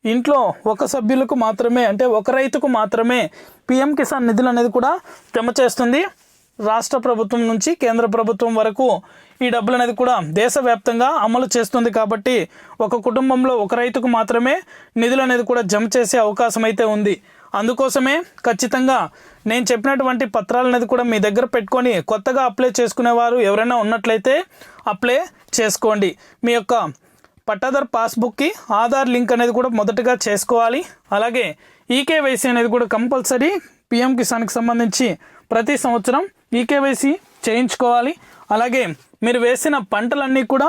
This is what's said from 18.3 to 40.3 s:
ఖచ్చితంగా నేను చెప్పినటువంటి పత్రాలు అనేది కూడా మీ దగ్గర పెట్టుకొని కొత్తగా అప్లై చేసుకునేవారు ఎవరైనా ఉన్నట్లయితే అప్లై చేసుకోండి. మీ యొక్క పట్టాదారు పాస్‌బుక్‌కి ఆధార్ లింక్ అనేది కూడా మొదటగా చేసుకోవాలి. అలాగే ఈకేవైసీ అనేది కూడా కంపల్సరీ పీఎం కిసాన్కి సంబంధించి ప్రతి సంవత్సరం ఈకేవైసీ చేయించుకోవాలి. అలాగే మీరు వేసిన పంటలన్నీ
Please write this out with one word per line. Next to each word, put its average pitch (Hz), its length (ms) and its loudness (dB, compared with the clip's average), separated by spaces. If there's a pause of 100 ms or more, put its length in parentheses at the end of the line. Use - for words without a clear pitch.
ఖచ్చితంగా 254 500 0 (540)
నేను 240 200 0
చెప్పినటువంటి 254 540 0 (120)
పత్రాలు 247 340 0
అనేది 240 220 0
కూడా 247 180 0
మీ 214 160 2
దగ్గర 208 200 2 (100)
పెట్టుకొని 247 360 0 (200)
కొత్తగా 254 380 0
అప్లై 254 280 0
చేసుకునేవారు 233 580 0 (120)
ఎవరైనా 226 360 0
ఉన్నట్లయితే 220 500 0 (580)
అప్లై 240 260 0 (400)
చేసుకోండి. 208 520 0 (360)
మీ 240 120 2
యొక్క 226 160 -2 (760)
పట్టాదారు 262 460 -2
పాస్‌బుక్‌కి 233 520 -2 (340)
ఆధార్ 254 340 0
లింక్ 247 200 0
అనేది 240 220 0
కూడా 254 120 0 (100)
మొదటగా 233 340 0 (120)
చేసుకోవాలి. 233 540 0 (380)
అలాగే 233 280 -2 (520)
ఈకేవైసీ 277 540 0
అనేది 233 240 2
కూడా 240 200 0
కంపల్సరీ 254 540 0 (420)
పీఎం 254 280 2
కిసాన్కి 226 380 -2
సంబంధించి 233 500 0 (440)
ప్రతి 226 320 0
సంవత్సరం 247 380 0 (380)
ఈకేవైసీ 277 500 0 (360)
చేయించుకోవాలి. 240 640 0 (420)
అలాగే 240 280 0 (420)
మీరు 247 200 0
వేసిన 254 320 0 (160)
పంటలన్నీ 262 500 0 (100)